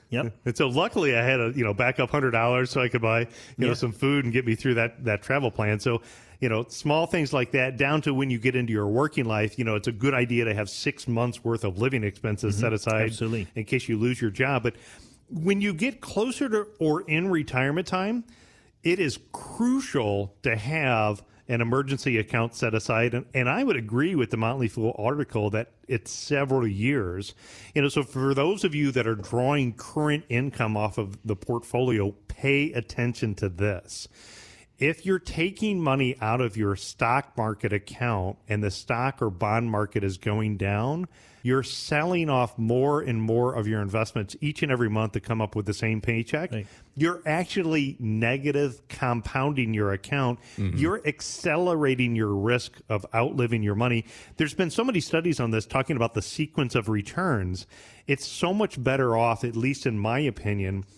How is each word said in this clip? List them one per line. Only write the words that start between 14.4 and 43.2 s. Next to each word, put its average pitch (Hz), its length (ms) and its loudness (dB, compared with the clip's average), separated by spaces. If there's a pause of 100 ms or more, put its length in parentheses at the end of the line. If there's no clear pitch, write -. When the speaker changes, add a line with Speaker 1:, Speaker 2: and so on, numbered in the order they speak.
Speaker 2:
But 117 140 -2 (520)
when 196 320 0
you 202 140 0
get 220 260 -2
closer 247 480 -2
to 208 180 0 (120)
or 160 240 2
in 165 260 0
retirement 151 580 0
time, 208 380 -2 (580)
it 180 160 2
is 151 200 0 (140)
crucial 131 1080 0
to 113 140 2
have 113 680 0 (260)
an 120 120 0
emergency 135 560 2
account 113 380 0
set 110 200 0
aside. 113 380 2
And, 123 220 -4
and 127 140 2
I 208 160 0
would 226 120 2
agree 123 380 0
with 127 160 2
the 120 60 0
Motley 117 320 0
Fool 113 280 -2
article 113 540 -2
that 107 220 -4 (160)
it's - 240 -4
several 135 540 0
years. 101 680 -2 (400)
You 151 80 4
know, 143 60 2
so 143 160 0
for 135 300 0
those 170 280 2
of 180 120 0
you 143 180 2
that 117 160 0
are 113 80 0
drawing 123 580 0
current 151 540 -2
income 120 480 0
off 107 200 -2
of 98 280 -6
the 107 100 -2
portfolio, 117 800 0 (160)
pay 143 440 0
attention 120 640 -4
to 101 120 -4
this. 95 580 -4 (720)
If 151 260 -2
you're 185 140 2
taking 190 640 -2
money 135 380 2
out 113 200 0
of 110 160 -2
your 101 200 0
stock - 600 -2
market 107 360 -2
account 104 640 -2 (100)
and 104 160 0
the 101 60 0
stock 123 500 -4
or 113 80 2
bond 110 420 0
market 104 340 0
is 92 140 -2
going 107 380 0
down, 113 500 -2 (360)
you're 127 200 2
selling 165 680 0
off 127 300 2
more 127 420 2
and 117 200 -2